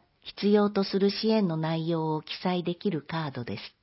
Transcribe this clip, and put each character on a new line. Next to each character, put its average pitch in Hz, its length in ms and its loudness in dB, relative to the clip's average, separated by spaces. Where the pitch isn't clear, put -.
必 - 260 -4
要 208 220 6
と 202 140 0
す 196 140 -2
る 196 120 4
支 208 200 0
援 220 180 4
の 160 100 -2
内 160 320 -2
容 160 260 0
を 156 60 -4
記 - 200 -10
載 180 220 0
で 175 120 -4
き - 140 -4
る 175 120 -2
カ 160 260 -6
ー - 40 -6
ド 123 120 -8
で 107 140 -8
す。 - 60 -12